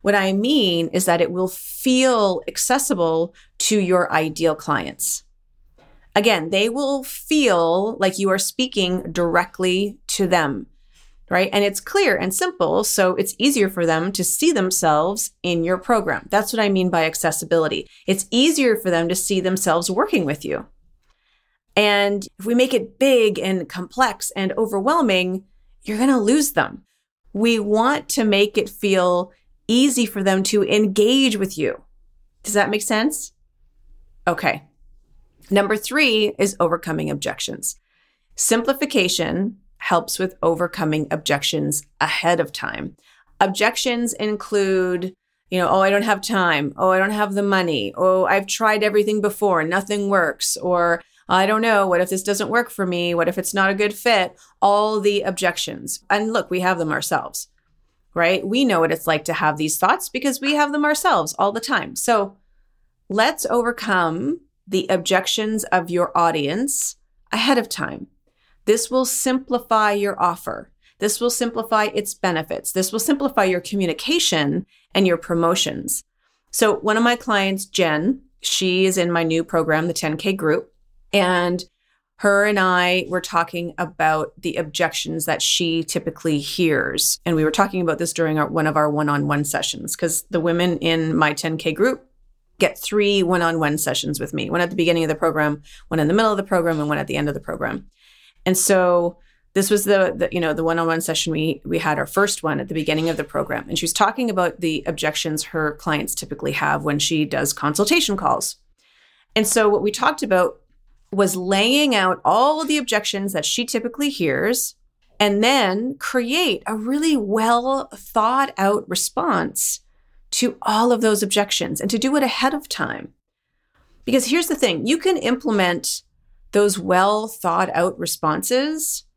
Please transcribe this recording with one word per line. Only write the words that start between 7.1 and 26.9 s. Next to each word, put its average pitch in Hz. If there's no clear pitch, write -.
like 190
you 196
are 190
speaking 190
directly 180
to 190
them, 151
right? 185
And 202
it's 202
clear 339
and 185
simple, 196
so 185
it's 196
easier 240
for 180
them 165
to 190
see 320
themselves 185
in 175
your 180
program. 196
That's 208
what 226
I 208
mean 185
by 165
accessibility. 160
It's 190
easier 269
for 185
them 170
to 180
see 190
themselves 185
working 254
with 147
you. -
And 202
if 190
we 233
make 254
it -
big 240
and 185
complex 214
and 190
overwhelming, 202
you're 214
gonna 254
lose 269
them. -